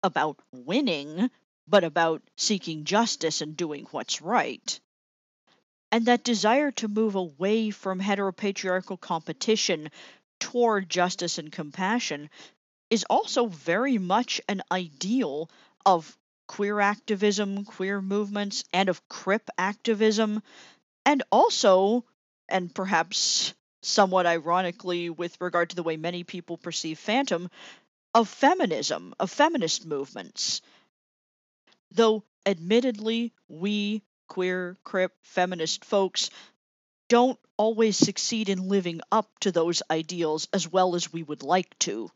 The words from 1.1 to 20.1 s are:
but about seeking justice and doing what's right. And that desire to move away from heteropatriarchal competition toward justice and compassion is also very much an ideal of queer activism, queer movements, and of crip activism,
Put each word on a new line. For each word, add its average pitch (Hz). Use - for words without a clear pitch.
but 185
about 165
seeking 165
justice 190
and 151
doing 151
what's 123
right. 156
And 226
that 240
desire 240
to -
move 208
away 190
from 190
heteropatriarchal 196
competition 165
toward 214
justice 175
and 156
compassion 160
is 220
also 254
very 202
much 190
an 202
ideal 175
of 170
queer 208
activism, 202
queer 196
movements, 202
and 190
of -
crip -
activism, 214